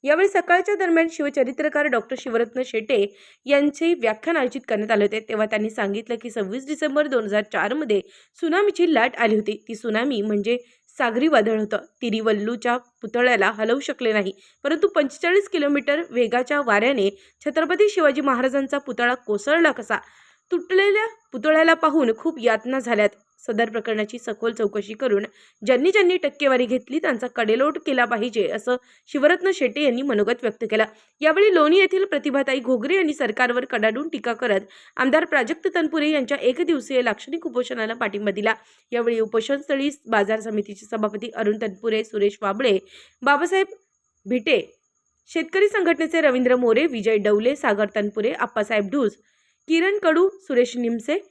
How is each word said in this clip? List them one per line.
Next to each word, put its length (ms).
यावेळी 260
सकाळच्या 460
दरम्यान 360
शिवचरित्रकार 760
डॉक्टर 320
शिवरत्न 460
शेटे 520
यांचे 500
व्याख्यान 420
आयोजित 320
करण्यात 220
आले 140
होते, 160
तेव्हा 260
त्यांनी 240
सांगितलं 520
की, 80
सव्वीस 360
डिसेंबर 400
दोन 180
हजार 180
चार 220
मध्ये 260
सुनामीची 540
लाट 220
आली 180
होती. 340
ती 60
सुनामी 480
म्हणजे 360
सागरी 300
वादळ 320
होतं. 160
तिरिवल्लूच्या 760
पुतळ्याला 760
हलवू 300
शकले 320
नाही, 200
परंतु 240
पंचेचाळीस 600
किलोमीटर 600
वेगाच्या 500
वाऱ्याने 500
छत्रपती 420
शिवाजी 320
महाराजांचा 580
पुतळा 360
कोसळला 580
कसा? 240
तुटलेल्या 560
पुतळ्याला 420
पाहून 440
खूप 220
यातना 380
झाल्यात. 300
सदर 240
प्रकरणाची 480
सखोल 340
चौकशी 420
करून 300
ज्यांनी 240
ज्यांनी 260
टक्केवारी 500
घेतली, 320
त्यांचा 280
कडेलोट 520
केला 260
पाहिजे, 440
असं 280
शिवरत्न 480
शेट्टे 280
यांनी 200
मनोगत 400
व्यक्त 280
केलं. 140
यावेळी 340
लोणी 240
येथील 260
प्रतिभाताई 560
घोगरे 360
यांनी 180
सरकारवर 500
कडाडून 440
टीका 240
करत 280
आमदार 280
प्राजक्त 500
तनपुरे 360
यांच्या 300
एक 260
दिवसीय 360
लाक्षणिक 440
उपोषणाला 480
पाठिंबा 360
दिला. 240
यावेळी 280
उपोषणस्थळी 680
बाजार 300
समितीचे 460
सभापती 500
अरुण 260
तनपुरे, 420
सुरेश 380
वाबळे, 360
बाबासाहेब 440
भिटे, 500
शेतकरी 380
संघटनेचे 520
रवींद्र 360
मोरे, 300
विजय 300
डवले, 400
सागर 300
तनपुरे, 360
आप्पासाहेब 600
ढूस, 200
किरण 340
कडू, 260
सुरेश 480
निमसे 420